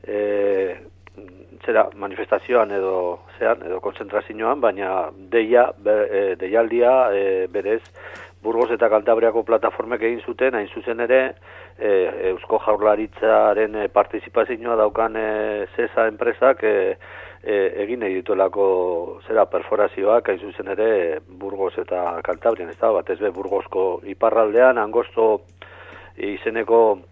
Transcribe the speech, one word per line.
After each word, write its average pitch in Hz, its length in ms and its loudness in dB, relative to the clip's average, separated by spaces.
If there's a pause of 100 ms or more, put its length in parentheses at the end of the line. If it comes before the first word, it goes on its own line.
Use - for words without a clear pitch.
eh, 101 720 -2 (880)
zera, 110 320 2
manifestazioan 104 800 0
edo 92 440 -2 (180)
zean, 117 260 0
edo 92 160 -6
konzentrazioan, 107 800 -4
baina 95 560 -2
deia, 113 640 2
be-, 104 340 0
eh, 98 240 0
deialdia, 117 640 2 (160)
eh, 95 380 0
berez, 101 320 -2 (600)
Burgos 113 280 0
eta 117 180 2
Kantabriako 113 540 2
plataformek 113 580 -2
egin 117 240 -2
zuten, 127 300 -2
hain 104 120 -4
zuzen 117 320 -8
ere, 123 220 4 (580)
eh, 95 540 0
Eusko 110 320 -2
Jaurlaritzaren, 107 1080 2
eh, 104 140 -4
partizipazioa 113 840 -2
daukan, 110 400 0
eh, 107 500 -4 (100)
Sesa 113 320 0
enpresak, 113 560 0
eh, 98 340 0 (460)
eh, 98 300 0 (100)
egin 117 160 -6
nahi 101 140 -4
dituelako, 92 1120 0
zera, 110 220 4
perforazioak, 104 800 0
hain 92 100 -2
zuzen 98 280 -12
ere, 95 600 0
Burgos 95 500 -6
eta 87 460 -4
Kantabrian, 90 460 -2
ez 85 80 -14
da, 113 140 0
batez 90 280 -2
be 104 120 -2
Burgosko 95 760 -4
iparraldean, 110 720 4
Angosto 110 640 0 (760)
izeneko 110 840 2 (120)